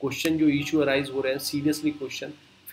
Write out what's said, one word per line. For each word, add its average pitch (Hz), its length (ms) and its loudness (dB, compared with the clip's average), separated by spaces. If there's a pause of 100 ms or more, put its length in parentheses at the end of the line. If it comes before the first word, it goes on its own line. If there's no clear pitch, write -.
question 156 380 0
जो 156 100 4
issue 143 320 2
arise 139 300 2
हो 135 100 -2
रहे 131 120 0
हैं, 135 80 -4
seriously 147 520 0
question 139 380 -8 (420)